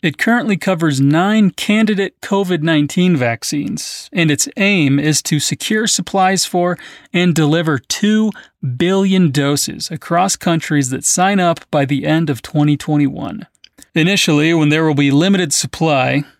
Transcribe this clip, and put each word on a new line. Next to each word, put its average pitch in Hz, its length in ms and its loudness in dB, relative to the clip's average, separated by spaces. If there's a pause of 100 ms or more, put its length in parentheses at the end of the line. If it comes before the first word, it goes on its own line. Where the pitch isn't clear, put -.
It - 180 -4
currently 226 380 0
covers 160 440 0
nine 185 500 4
candidate 208 720 0
covid 185 420 -2
nineteen 165 540 2
vaccines, - 960 -4
and 165 180 0
its 143 260 -2
aim 170 440 2
is 151 220 0
to 151 180 -2
secure - 480 -2
supplies 190 560 0
for 175 340 -2 (340)
and 180 220 2
deliver 156 460 2
two 214 500 0 (460)
billion 185 560 2
doses 143 580 -2
across 175 460 -2
countries 151 540 0
that 131 140 -6
sign 190 360 2
up 175 320 -2
by 143 120 2
the 139 220 -2
end 156 240 0
of 127 100 -4
twenty 147 360 2
twenty-one. 143 680 -4 (500)
Initially, 165 580 2
when 156 140 2
there 156 180 2
will 156 80 0
be 139 160 2
limited 175 420 2
supply 139 680 0 (180)